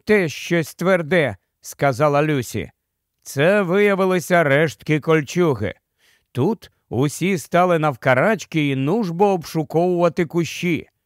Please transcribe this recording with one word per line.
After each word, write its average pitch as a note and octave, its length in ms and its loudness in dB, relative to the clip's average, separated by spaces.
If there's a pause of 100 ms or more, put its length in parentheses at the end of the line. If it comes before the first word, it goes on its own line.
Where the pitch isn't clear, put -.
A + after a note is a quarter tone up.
теж G3 280 2
щось - 420 -4
тверде», — E3+ 600 0 (240)
сказала C#3+ 640 0
Люсі. B2 480 -4 (520)
Це F#3 400 0
виявилися F#3 800 2
рештки D3 580 0
кольчуги. D#3 720 0 (580)
Тут D#3+ 380 -2 (180)
усі D3+ 500 -2
стали F3 400 2
навкарачки D3+ 880 0
і C3+ 80 -2
нужбо E3+ 500 0
обшуковувати F3 1000 0
кущі. E3+ 600 -4 (180)